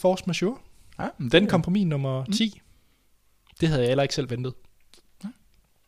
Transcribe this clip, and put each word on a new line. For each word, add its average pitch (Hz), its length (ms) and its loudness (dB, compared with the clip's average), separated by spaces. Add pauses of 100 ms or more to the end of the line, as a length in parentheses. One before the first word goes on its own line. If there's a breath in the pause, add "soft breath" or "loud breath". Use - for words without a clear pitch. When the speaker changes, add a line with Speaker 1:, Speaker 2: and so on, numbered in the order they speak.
Speaker 1:
Force 185 260 0
Majeure. 185 320 -2 (420)
Speaker 2:
Ja, - 80 -6 (100)
men 123 120 -4
Speaker 1:
Den 170 120 6
Speaker 2:
det 208 80 0
Speaker 1:
kom 180 120 2
på 170 80 -2
min 190 180 2
nummer 135 360 -2
Speaker 2:
Mm. 131 80 -4
Speaker 1:
ti. 220 280 -2 (1000)
Det 165 80 2
havde 151 140 2
jeg 120 60 2
heller 135 140 2
ikke 139 120 0
selv 131 160 -4
ventet. 123 240 -6 (1300)